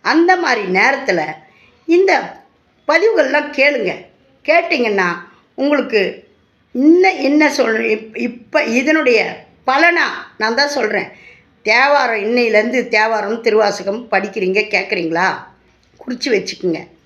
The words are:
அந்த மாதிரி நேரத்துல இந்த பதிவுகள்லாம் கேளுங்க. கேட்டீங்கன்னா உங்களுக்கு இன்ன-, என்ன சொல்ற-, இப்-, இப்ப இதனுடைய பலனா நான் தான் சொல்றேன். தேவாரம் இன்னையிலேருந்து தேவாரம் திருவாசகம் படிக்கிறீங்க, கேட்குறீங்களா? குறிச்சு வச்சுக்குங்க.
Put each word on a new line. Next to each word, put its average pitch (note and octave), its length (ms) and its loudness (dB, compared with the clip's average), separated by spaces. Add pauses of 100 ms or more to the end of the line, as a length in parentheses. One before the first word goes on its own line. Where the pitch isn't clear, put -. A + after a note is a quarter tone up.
அந்த E4+ 360 2
மாதிரி A#3+ 360 -2
நேரத்துல G3+ 520 0 (640)
இந்த E4+ 540 2 (480)
பதிவுகள்லாம் D4+ 640 2
கேளுங்க. C4 420 0 (500)
கேட்டீங்கன்னா B3 680 0 (420)
உங்களுக்கு B3+ 720 -2 (460)
இன்ன-, E4 460 4
என்ன C#4+ 360 2
சொல்ற-, A3+ 340 0
இப்-, - 260 -4
இப்ப B3 460 -4
இதனுடைய B3+ 840 0 (220)
பலனா D#4 400 2 (320)
நான் A3 160 -2
தான் C#4+ 140 0
சொல்றேன். G#3+ 400 -4 (540)
தேவாரம் B3 580 2
இன்னையிலேருந்து A#3 680 0
தேவாரம் A3 540 -2
திருவாசகம் G#3 680 0
படிக்கிறீங்க, F#3+ 580 -2
கேட்குறீங்களா? E3+ 680 -2 (720)
குறிச்சு B3 200 -6
வச்சுக்குங்க. F#3 640 -4 (180)